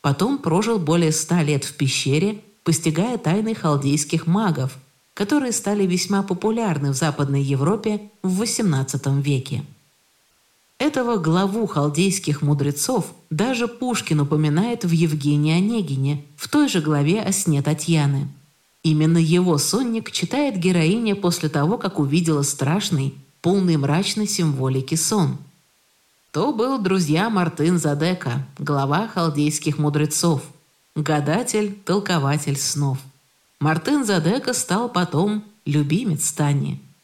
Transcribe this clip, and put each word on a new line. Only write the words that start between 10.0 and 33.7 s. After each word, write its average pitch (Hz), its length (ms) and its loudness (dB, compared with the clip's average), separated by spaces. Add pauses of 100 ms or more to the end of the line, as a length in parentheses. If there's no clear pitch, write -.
Этого 247 380 0
главу 190 500 0
халдейских 151 760 0
мудрецов 147 680 0 (180)
даже 233 380 0
Пушкин 233 520 -2
упоминает 156 640 0
в 175 60 2
«Евгении 151 680 2
Онегине», 147 680 0 (120)
в - 120 -14
той 294 200 2
же 180 120 0
главе 151 400 2
о 202 100 -2
сне 151 320 0
Татьяны. 147 680 0 (540)
Именно 156 360 4
его 165 400 4
сонник 226 520 -2
читает 254 480 -2
героиня 185 560 2
после 180 340 -2
того, 151 300 0
как 185 220 -4
увидела 151 420 2
страшный, 139 720 -2 (260)
полный 180 360 2
мрачной 185 500 0
символики 131 720 -2
сон. 160 420 0 (960)
То 226 200 0
был, 247 280 0
друзья, 185 500 2
Мартын 175 480 0
Задека, 147 680 -2 (140)
глава 143 480 0
халдейских 151 720 -2
мудрецов, 147 640 0 (540)
гадатель, 170 880 -2
толкователь 147 720 0
снов. 139 400 -2 (640)
Мартын 165 440 0